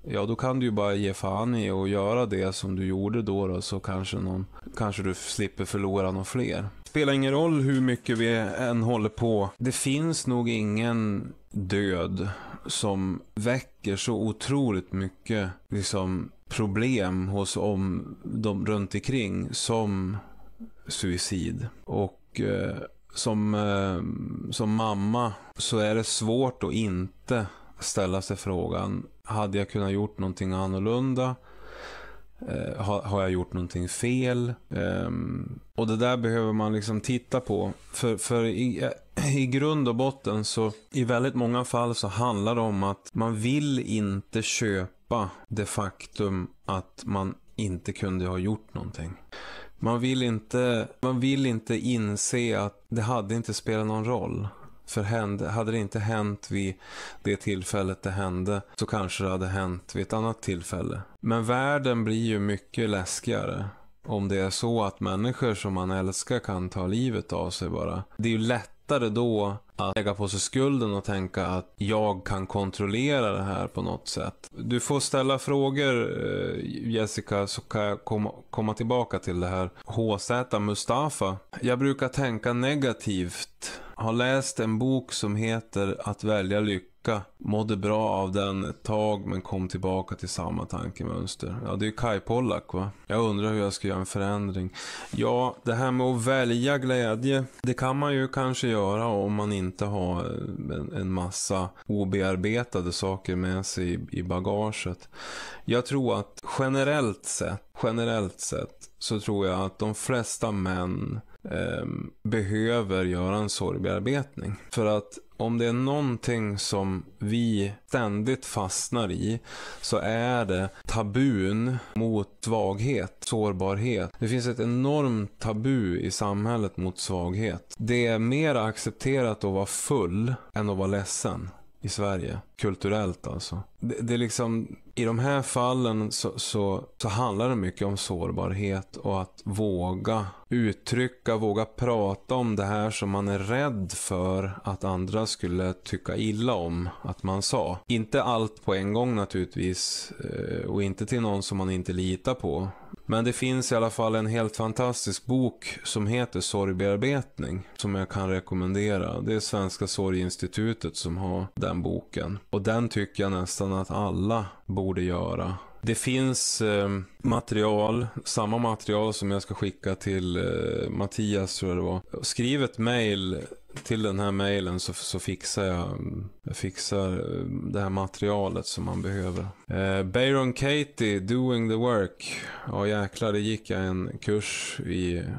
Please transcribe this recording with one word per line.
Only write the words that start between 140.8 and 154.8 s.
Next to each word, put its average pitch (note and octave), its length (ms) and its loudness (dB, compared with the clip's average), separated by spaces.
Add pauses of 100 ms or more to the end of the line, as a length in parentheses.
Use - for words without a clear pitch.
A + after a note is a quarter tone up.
våga G#2+ 280 2
prata A2+ 680 0
om A#2+ 200 2
det G2 100 2
här G#2+ 260 0
som G2+ 180 -2
man G2+ 180 0
är G2+ 120 2
rädd A2 520 0
för F#2+ 720 -2
att G2 200 -4
andra F#2+ 420 0
skulle F#2 480 0
tycka - 420 -4
illa A2 380 0
om F2 360 0 (120)
att - 220 -6
man F#2+ 180 0
sa. F2+ 460 0
Inte A#2 360 2
allt A2 420 0
på G2+ 80 4
en G2 200 2
gång A#2+ 220 2
naturligtvis, F#2 960 -2
eh, - 540 -4
och G2+ 180 0
inte G2 220 -2
till A#2+ 160 0
någon G2+ 220 2
som G2 140 -2
man F#2+ 120 0
inte F#2 240 -2
litar F#2 400 0
på. F2+ 340 -2 (380)
Men A2+ 200 2
det A#2+ 80 2
finns B2+ 380 0
i B2 40 4
alla A2+ 140 4
fall A2 260 2
en A2 100 2
helt A2 300 0
fantastisk A2+ 720 -2